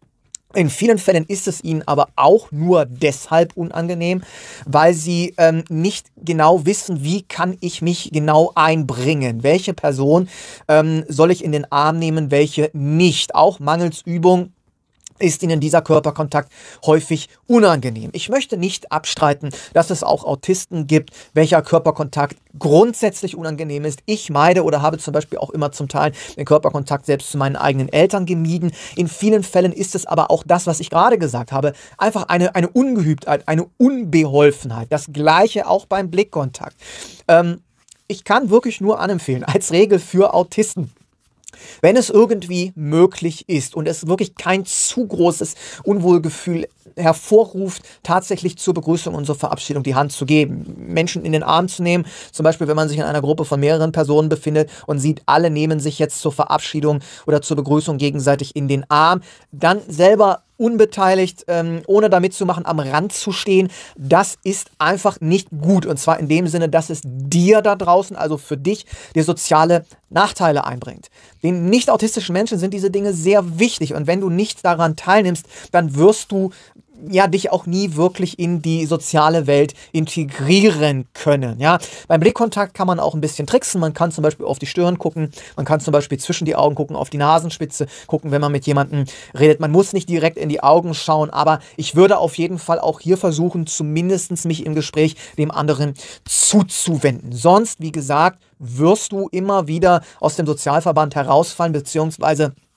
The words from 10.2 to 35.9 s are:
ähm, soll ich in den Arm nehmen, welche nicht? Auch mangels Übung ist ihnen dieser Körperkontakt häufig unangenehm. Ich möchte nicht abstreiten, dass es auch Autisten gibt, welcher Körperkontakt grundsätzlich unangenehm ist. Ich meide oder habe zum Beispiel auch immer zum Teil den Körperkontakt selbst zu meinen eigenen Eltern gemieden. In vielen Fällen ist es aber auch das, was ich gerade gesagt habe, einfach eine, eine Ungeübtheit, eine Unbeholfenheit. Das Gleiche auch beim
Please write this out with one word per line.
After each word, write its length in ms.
ähm, 400
soll 220
ich 120
in 80
den 180
Arm 300
nehmen, 320
welche 420
nicht? 640
Auch 240
mangels 460
Übung 480
ist 240
ihnen 160
dieser 220
Körperkontakt 720
häufig 440
unangenehm. 640
Ich 160
möchte 280
nicht 340
abstreiten, 580
dass 160
es 140
auch 200
Autisten 640
gibt, 240
welcher 280
Körperkontakt 760
grundsätzlich 800
unangenehm 500
ist. 200
Ich 240
meide 340
oder 180
habe 160
zum 160
Beispiel 260
auch 120
immer 200
zum 160
Teil 260
den 80
Körperkontakt 600
selbst 260
zu 60
meinen 180
eigenen 340
Eltern 360
gemieden. 460
In 120
vielen 360
Fällen 280
ist 240
es 100
aber 260
auch 140
das, 220
was 120
ich 100
gerade 280
gesagt 340
habe, 220
einfach 320
eine, 260
eine 140
Ungeübtheit, 800
eine 200
Unbeholfenheit. 1120
Das 200
Gleiche 560
auch 180
beim 240